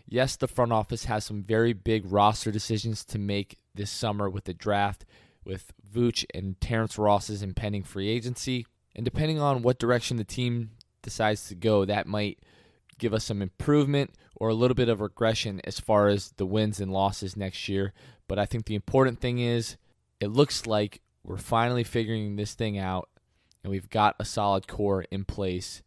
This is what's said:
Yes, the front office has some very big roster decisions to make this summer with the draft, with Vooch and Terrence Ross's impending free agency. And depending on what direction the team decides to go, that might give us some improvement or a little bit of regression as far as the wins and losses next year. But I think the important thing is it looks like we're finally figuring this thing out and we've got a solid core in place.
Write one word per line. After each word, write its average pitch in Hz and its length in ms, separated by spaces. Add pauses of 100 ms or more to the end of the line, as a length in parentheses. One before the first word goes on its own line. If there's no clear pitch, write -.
Yes, 127 300
the 131 100
front 120 260
office 110 320
has 107 180
some 104 200
very 113 300
big 101 380
roster 104 380
decisions 107 560
to - 140
make 101 400 (160)
this 101 160
summer 104 360
with 98 180
the 90 100
draft, 101 500 (380)
with - 280 (160)
Vooch 117 460
and 95 260
Terrence 113 380
Ross's 104 460
impending 101 400
free 98 260
agency. 120 560 (300)
And 117 100
depending 156 340
on 143 220
what 123 160
direction 120 400
the 110 60
team 120 480 (320)
decides 107 460
to 104 40
go, 98 320
that 101 220
might 104 320 (580)
give 110 160
us 107 100
some 101 200
improvement 143 720 (200)
or 110 140
a 110 60
little 120 200
bit 120 140
of 107 100
regression 107 640
as - 160
far 104 280
as 101 300
the 101 80
wins 107 340
and 95 120
losses 98 460
next 95 320
year. 98 240 (340)
But 98 120
I 101 60
think 113 200
the 107 100
important 131 460
thing 123 160
is 120 400 (420)
it 101 80
looks 127 380
like 107 360 (220)
we're - 140
finally 117 460
figuring 110 520
this 104 200
thing 107 220
out 92 300 (560)
and 98 60
we've 98 200
got 107 300
a 104 60
solid 101 420
core 98 440
in 95 140
place. 92 600